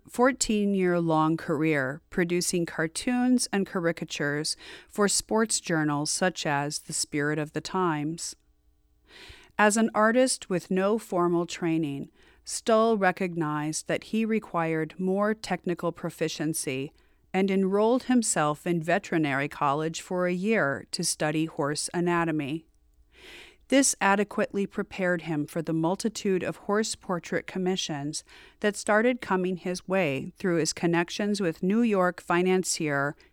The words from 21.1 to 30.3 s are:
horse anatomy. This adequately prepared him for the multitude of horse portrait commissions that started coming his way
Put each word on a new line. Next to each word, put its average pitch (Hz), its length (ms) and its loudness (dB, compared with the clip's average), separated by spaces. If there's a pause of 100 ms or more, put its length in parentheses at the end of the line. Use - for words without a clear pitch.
horse 151 500 -4
anatomy. 165 720 0 (1040)
This 269 320 4
adequately 196 640 0
prepared 180 580 -4
him 151 220 -2
for 165 160 -6
the 160 120 -4
multitude 185 680 0
of 160 120 -4
horse 214 400 -2
portrait - 500 -6
commissions 170 800 -4 (380)
that 208 160 0
started 233 420 2
coming 185 380 0
his 180 280 -6
way 180 520 0